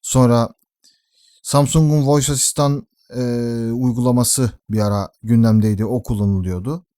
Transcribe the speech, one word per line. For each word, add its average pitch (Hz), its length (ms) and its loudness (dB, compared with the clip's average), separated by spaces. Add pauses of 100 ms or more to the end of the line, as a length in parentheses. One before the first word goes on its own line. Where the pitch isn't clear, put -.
Sonra 120 480 2 (920)
Samsung'un 147 640 2
Voice 143 260 0
Asistan, 143 540 -2 (220)
e, 123 120 -8 (500)
uygulaması 123 800 0 (180)
bir 107 100 -2
ara 101 320 -2 (120)
gündemdeydi, 110 640 2
o 120 180 -4
kullanılıyordu. 101 840 -4 (120)